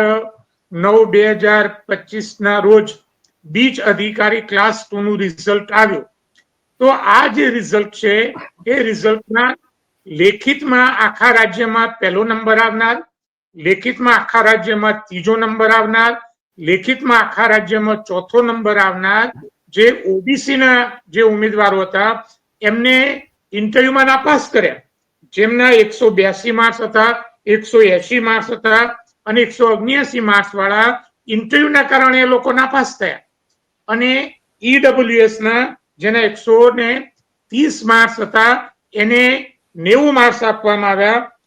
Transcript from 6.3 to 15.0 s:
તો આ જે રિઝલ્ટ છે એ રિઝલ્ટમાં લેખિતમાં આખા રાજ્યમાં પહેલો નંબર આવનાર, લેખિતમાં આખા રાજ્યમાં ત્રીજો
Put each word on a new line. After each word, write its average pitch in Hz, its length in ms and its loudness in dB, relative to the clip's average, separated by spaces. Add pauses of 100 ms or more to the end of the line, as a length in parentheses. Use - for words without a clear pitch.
તો 254 120 2
આ 233 380 2
જે 262 220 0
રિઝલ્ટ 208 420 -4
છે 220 420 -2 (320)
એ 254 160 0
રિઝલ્ટમાં 220 760 -2 (500)
લેખિતમાં 254 920 0
આખા 214 340 0
રાજ્યમાં 226 680 0
પહેલો 190 240 -2
નંબર 220 340 -2
આવનાર, 226 380 0 (580)
લેખિતમાં 208 640 -2
આખા 226 240 0
રાજ્યમાં 214 520 0
ત્રીજો 196 420 -4